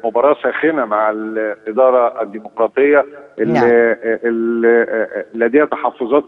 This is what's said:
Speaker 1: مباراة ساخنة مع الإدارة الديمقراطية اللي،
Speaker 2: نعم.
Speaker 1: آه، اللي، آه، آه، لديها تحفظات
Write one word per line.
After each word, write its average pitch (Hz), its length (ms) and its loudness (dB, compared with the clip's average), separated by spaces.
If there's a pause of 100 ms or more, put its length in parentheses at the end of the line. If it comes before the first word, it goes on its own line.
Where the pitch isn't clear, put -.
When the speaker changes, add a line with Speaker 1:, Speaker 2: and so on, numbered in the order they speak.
Speaker 1:
مباراة 120 400 2
ساخنة 147 420 -2
مع 107 240 0
الإدارة 110 1120 0
الديمقراطية 113 840 0 (340)
اللي، 110 140 0
Speaker 2:
نعم. 120 180 2
Speaker 1:
آه، 117 520 2
اللي، 117 580 2
آه، 113 80 0
آه، 107 440 -6
لديها 120 320 2
تحفظات 123 640 -2